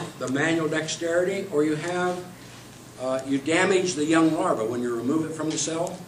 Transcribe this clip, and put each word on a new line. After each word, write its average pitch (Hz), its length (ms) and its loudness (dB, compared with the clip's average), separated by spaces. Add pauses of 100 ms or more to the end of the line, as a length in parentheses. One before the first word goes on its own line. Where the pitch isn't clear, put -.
(200)
the 127 120 -4
manual 160 360 2
dexterity, 170 840 0
or 151 120 4
you 156 120 2
have, 180 480 -2 (800)
uh, 131 260 -2
you 139 100 2
damage 180 580 2
the 147 100 0
young 165 280 6
larva 170 300 0
when 123 180 -2
you 120 140 -2
remove 151 340 0
it - 40 -8
from 156 160 -4
the 151 80 -2
cell 165 500 -4